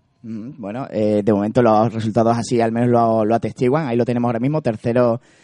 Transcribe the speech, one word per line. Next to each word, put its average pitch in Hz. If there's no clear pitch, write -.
Ujú. 113
Bueno, 107
eh, 104
de 107
momento 107
los 110
resultados 113
así 117
al 113
menos 120
lo, 113
lo 110
atestiguan. 127
Ahí 120
lo 117
tenemos 120
ahora 117
mismo, 147
tercero 120